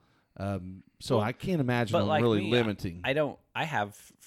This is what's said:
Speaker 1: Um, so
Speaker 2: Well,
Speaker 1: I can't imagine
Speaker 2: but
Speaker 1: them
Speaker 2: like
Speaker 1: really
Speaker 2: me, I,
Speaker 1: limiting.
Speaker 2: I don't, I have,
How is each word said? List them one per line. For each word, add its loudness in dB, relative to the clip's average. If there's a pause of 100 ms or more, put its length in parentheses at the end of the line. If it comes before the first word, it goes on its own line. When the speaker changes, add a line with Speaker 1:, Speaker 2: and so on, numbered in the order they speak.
(360)
Speaker 1:
Um, -8 (180)
so 0
Speaker 2:
Well, 2
Speaker 1:
I -2
can't -2
imagine 0
Speaker 2:
but 4
Speaker 1:
them 0
Speaker 2:
like 4
Speaker 1:
really 4
Speaker 2:
me, -2
I, 0
Speaker 1:
limiting. 0
Speaker 2:
I 0
don't, -2 (160)
I -2
have, -4 (280)